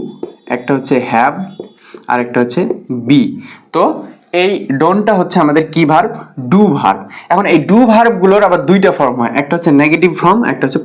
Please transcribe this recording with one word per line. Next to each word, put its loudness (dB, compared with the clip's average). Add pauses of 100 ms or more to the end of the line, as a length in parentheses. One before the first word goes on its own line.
(560)
একটা -6
হচ্ছে -2 (160)
have, 0 (760)
আর 0
একটা -4
হচ্ছে -2 (460)
be। 4 (540)
তো 0 (600)
এই 0 (300)
ডোন্টটা 2
হচ্ছে -2
আমাদের 2 (100)
কি 0
ভার্ব? 2 (400)
ডু 4
ভার্ব। 0 (300)
এখন 0
এই 4 (100)
ডু 4
ভার্বগুলোর 4
আবার 2
দুইটা 4
ফর্ম 0
হয়, -2 (100)
একটা -6
হচ্ছে 0 (120)
নেগেটিভ 2 (100)
ফর্ম, 2 (120)
একটা -6
হচ্ছে -4